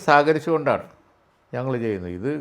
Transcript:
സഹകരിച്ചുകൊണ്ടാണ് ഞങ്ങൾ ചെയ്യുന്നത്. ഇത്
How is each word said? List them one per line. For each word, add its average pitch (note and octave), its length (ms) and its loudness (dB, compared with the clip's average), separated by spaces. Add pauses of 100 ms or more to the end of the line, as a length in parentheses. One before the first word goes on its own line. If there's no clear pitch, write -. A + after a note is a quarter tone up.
സഹകരിച്ചുകൊണ്ടാണ് D3 800 2 (680)
ഞങ്ങൾ B2+ 180 -4 (120)
ചെയ്യുന്നത്. F#2 340 -6
ഇത് A#2+ 120 -6 (100)